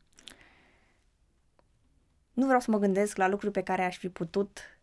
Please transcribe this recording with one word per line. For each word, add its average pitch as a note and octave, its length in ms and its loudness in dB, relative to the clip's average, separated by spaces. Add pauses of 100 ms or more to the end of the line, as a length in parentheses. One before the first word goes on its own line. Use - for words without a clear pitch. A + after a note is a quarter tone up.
(2250)
Nu C4 120 0
vreau B3+ 140 6
să A3+ 120 0
mă G#3+ 60 4
gândesc G3+ 400 2
la F#3 100 2
lucruri G3+ 240 -2
pe F#3+ 120 -2
care F#3 220 -2
aș F3+ 120 -4
fi F3+ 120 -8
putut G3 500 -4 (240)